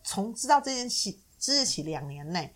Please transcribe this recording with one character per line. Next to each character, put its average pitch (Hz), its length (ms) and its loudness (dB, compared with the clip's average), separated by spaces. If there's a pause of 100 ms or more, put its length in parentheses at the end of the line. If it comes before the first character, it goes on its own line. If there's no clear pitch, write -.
从 208 300 -2
知 254 140 -6
道 294 120 8
这 269 140 -2
件 247 160 -2
事 - 260 -2 (220)
之 - 180 0
日 277 80 4
起 - 200 -2
两 147 240 -4
年 143 240 -10
内， 165 240 -4